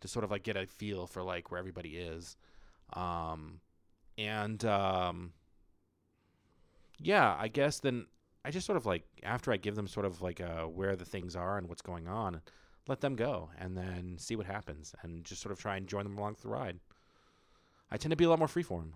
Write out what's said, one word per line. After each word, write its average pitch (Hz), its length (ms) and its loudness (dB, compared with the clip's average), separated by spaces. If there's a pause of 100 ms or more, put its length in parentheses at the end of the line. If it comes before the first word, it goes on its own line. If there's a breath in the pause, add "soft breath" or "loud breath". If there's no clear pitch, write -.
to - 80 -10
sort 117 140 0
of, 98 80 0
like, 101 120 0
get 104 160 -2
a 92 80 -2
feel 98 400 -4
for, 92 160 -6
like, 90 280 -4
where 90 80 -2
everybody 87 380 -6
is. 85 400 -8 (560 soft breath)
Um, 82 680 -2 (580)
and, 107 480 0
um, 92 680 2 (1700 soft breath)
yeah, 151 380 8
I 110 100 0
guess 139 320 2
then 123 260 0 (380)
I 143 60 -4
just 180 160 -2
sort 202 100 4
of, 123 80 2
like, 87 200 2 (180)
after 117 280 0
I 107 60 6
give 101 200 0
them 101 120 0
sort 101 160 -2
of, 87 160 0
like, 90 220 -2
uh, 82 220 -2
where 95 320 0
the 90 100 -10
things 87 280 -6
are 92 220 0
and 90 140 -2
what's 85 120 -8
going 85 240 -6
on, 92 360 -2 (440 loud breath)
let 135 140 0
them 139 160 2
go 107 320 0 (100)
and 92 160 -4
then 90 440 -4
see - 180 -4
what 107 80 -2
happens 90 580 -6
and 82 220 -8
just - 160 -8
sort 101 120 -6
of 95 60 -6
try 101 180 -2
and 95 120 -4
join 101 160 -2
them 101 140 -6
along 104 160 -2
for - 80 -18
the 110 60 -8
ride. 110 300 -2 (1120 soft breath)
I 135 60 -2
tend 156 140 0
to 156 60 4
be 165 80 8
a 170 40 10
lot 165 100 10
more 156 100 6
freeform, 85 480 -2